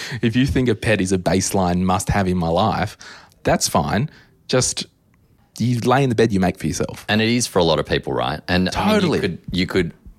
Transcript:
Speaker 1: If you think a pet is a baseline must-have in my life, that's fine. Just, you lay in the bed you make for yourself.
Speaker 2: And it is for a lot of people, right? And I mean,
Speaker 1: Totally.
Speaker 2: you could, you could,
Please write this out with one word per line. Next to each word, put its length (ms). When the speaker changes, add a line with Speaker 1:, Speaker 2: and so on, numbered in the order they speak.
Speaker 1:
If 140
you 100
think 240
a 60
pet 260
is 100
a 60
baseline 640
must-have 460
in 100
my 120
life, 460
that's 260
fine. 440
Just, 360
you 220
lay 240
in 60
the 60
bed 160
you 80
make 200
for 80
yourself. 420
Speaker 2:
And 140
it 60
is 180
for 100
a 60
lot 160
of 80
people, 260
right? 340
And 280
I 100
mean, 160
Speaker 1:
Totally. 160
Speaker 2:
you 40
could, 180
you 160
could, 260